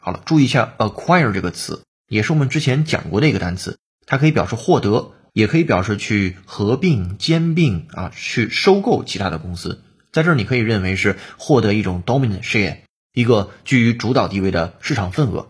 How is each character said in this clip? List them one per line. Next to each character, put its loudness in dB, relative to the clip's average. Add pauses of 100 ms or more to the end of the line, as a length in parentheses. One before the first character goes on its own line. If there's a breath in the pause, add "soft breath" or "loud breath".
好 -8
了， -10
注 4
意 8
一 4
下 0
acquire 0
这 -2
个 -2
词， -10 (260)
也 0
是 -2
我 2
们 2
之 -2
前 2
讲 -4
过 0
的 4
一 2
个 -2
单 -4
词， -10 (280)
它 -2
可 2
以 6
表 0
示 -6
获 0
得， -2 (200 loud breath)
也 2
可 0
以 2
表 2
示 -2
去 -2 (100)
合 -2
并、 0
兼 0
并 0
啊， -10
去 -4
收 4
购 0
其 -8
他 -2
的 -6
公 -10
司。 -10 (280)
在 0
这 2
儿 4
你 0
可 -2
以 2
认 0
为 -2
是 0 (200 loud breath)
获 2
得 2
一 0
种 -4
dominant 0
share， -2 (340)
一 0
个 2 (140 loud breath)
居 4
于 4
主 -2
导 2
地 -4
位 0
的 -2
市 -4
场 -4
份 0
额。 -6